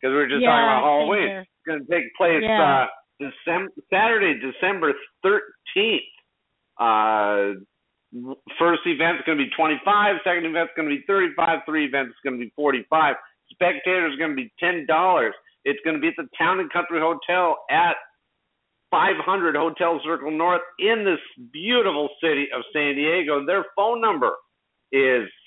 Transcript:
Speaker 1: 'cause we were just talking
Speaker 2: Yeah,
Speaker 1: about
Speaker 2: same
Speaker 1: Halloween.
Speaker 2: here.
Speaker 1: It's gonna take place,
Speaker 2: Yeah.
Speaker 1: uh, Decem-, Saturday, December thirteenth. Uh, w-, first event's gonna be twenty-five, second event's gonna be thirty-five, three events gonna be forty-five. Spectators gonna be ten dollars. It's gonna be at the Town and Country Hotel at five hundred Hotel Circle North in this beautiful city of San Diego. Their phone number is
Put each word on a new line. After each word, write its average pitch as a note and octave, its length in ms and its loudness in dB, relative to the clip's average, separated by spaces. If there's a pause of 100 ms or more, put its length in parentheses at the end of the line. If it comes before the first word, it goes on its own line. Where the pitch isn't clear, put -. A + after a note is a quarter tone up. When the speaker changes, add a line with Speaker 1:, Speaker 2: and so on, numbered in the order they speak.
Speaker 1:
'cause C3 80 -2
we C3+ 80 2
were D3 100 2
just C3 140 -2
talking B3 80 2
Speaker 2:
Yeah, A#3+ 160 4
Speaker 1:
about A3 160 2
Speaker 2:
same C#3 80 2
Speaker 1:
Halloween. D3+ 400 2
Speaker 2:
here. F#3+ 160 -8
Speaker 1:
It's - 240 -20
gonna D3+ 240 -6
take E3+ 240 -2
place, E3+ 260 2
Speaker 2:
Yeah. A3 200 2
Speaker 1:
uh, C3+ 240 4 (340)
Decem-, E3+ 480 -6 (240)
Saturday, G3 480 2
December D#3+ 540 -2 (280)
thirteenth. G3+ 840 0 (720)
Uh, G#2 800 2 (560)
w-, B2+ 240 -12 (180)
first E3+ 280 2
event's D#3+ 400 -2
gonna D3 180 0
be A#2+ 60 -6
twenty-five, F#3+ 760 0
second F3 220 -2
event's E3 280 -4
gonna D#3+ 140 -4
be C#3+ 180 -4
thirty-five, E3+ 600 0
three D#3 180 -2
events C3 300 -4 (100)
gonna B2+ 140 -6
be A#2+ 180 -10
forty-five. D3 600 2 (340)
Spectators F3 680 -2
gonna D#3 160 -2
be B2+ 240 -6
ten E3+ 280 -2
dollars. D#3+ 480 2 (320)
It's C#3+ 180 0
gonna D#3+ 160 -2
be D#3 80 0
at D#3+ 80 -4
the D3 220 -10
Town F3+ 220 0
and D#3+ 120 -6
Country E3+ 260 -2
Hotel E3+ 600 0 (100)
at D#3+ 280 2 (920)
five F3 280 2
hundred F3 360 0
Hotel E3 480 -2
Circle D#3 280 -6
North E3+ 320 0 (160)
in G#3+ 260 0
this F3 160 0 (320)
beautiful F3+ 560 0 (140)
city C#3+ 340 0
of A#2+ 160 -8
San D3 220 -2
Diego. D3 500 0
Their F3+ 220 0 (100)
phone A3+ 240 0
number D#3+ 320 2 (640)
is C3 320 4 (200)